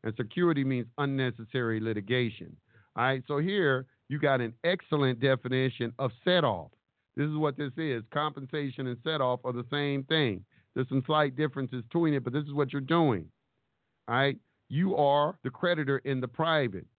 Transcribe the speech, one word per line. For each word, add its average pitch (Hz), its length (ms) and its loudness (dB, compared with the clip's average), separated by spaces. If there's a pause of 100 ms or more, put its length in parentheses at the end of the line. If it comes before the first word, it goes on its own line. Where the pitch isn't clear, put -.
And 110 120 -4
circuity 156 500 2
means 123 220 0 (100)
unnecessary 127 800 -2
litigation. 107 760 -2 (400)
All 117 80 0
right, 131 240 0
so 147 100 -2
here 151 480 2 (220)
you 143 120 -4
got 135 200 4
an 117 140 -2 (100)
excellent 147 560 2
definition 127 800 2
of 131 120 -2 (120)
set 180 200 4
off. 90 280 -2 (460)
This 147 100 0
is 151 80 -2
what 147 220 0
this 143 200 -4
is. 135 260 -2 (100)
Compensation 143 760 -4
and 123 160 -4
set 160 160 -2
off 127 240 2
are 127 80 -4
the 123 200 -4
same 143 320 0
thing. 131 420 0 (280)
There's 127 160 -2
some 135 180 2
slight 151 280 2
differences 131 480 -4
between 165 300 0
it, 135 100 0
but 127 100 -4
this 147 100 -2
is 143 100 -8
what 139 180 0
you're 139 100 -4
doing. 131 440 2 (800)
All 117 80 -2
right? 139 220 2 (320)
You 180 260 0
are 147 480 2
the 135 60 -4
creditor 147 500 0
in 135 220 -4
the 123 60 -4
private. 147 580 0 (140)